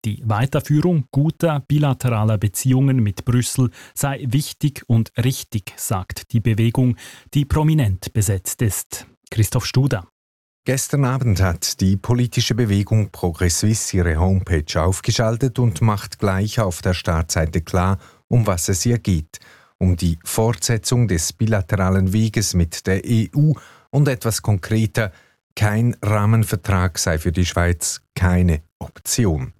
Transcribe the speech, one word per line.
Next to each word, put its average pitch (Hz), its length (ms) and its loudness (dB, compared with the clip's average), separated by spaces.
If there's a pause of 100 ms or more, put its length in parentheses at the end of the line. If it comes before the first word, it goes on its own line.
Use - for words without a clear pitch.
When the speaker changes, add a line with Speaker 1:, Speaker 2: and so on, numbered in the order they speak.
Speaker 1:
Die 107 180 -4
Weiterführung 143 880 0
guter 151 500 0
bilateraler 120 760 0
Beziehungen 131 600 0
mit 104 280 -2
Brüssel 123 460 0 (240)
sei 139 320 -4
wichtig 143 580 -2
und 113 320 0
richtig, - 600 -4
sagt - 540 -6
die 117 80 2
Bewegung, 113 560 2 (380)
die 147 120 2
prominent 151 680 0
besetzt 98 480 -2
ist. - 460 -4 (240)
Christoph 117 340 0
Studer. 123 420 0 (560)
Speaker 2:
Gestern 135 420 0
Abend 120 360 0
hat 87 400 -2
die 95 160 2
politische 120 560 0
Bewegung 104 580 0
Progress 87 500 -2
Suisse 107 360 0
ihre 85 200 2
Homepage 90 640 0
aufgeschaltet 113 760 0
und 120 240 0
macht 107 380 -2
gleich 101 400 0
auf 95 240 -2
der 92 100 0
Startseite 82 680 -2
klar, 92 360 0 (300)
um 117 180 2
was 95 240 -2
es 95 160 -2
ihr 117 140 2
geht. 87 400 -2 (400)
Um 92 160 2
die 82 280 0
Fortsetzung 117 840 0
des 87 260 -2
bilateralen 95 800 0
Weges 110 400 0
mit 85 320 0
der 95 180 0
E 110 300 0
U 147 220 4 (340)
und 143 180 2
etwas 117 360 -2
konkreter, 110 680 0 (440)
kein 113 480 2
Rahmenvertrag 104 960 0
sei 82 180 0
für 82 140 -2
die 87 160 0
Schweiz - 560 -2 (100)
keine 90 480 2 (160)
Option. - 840 -4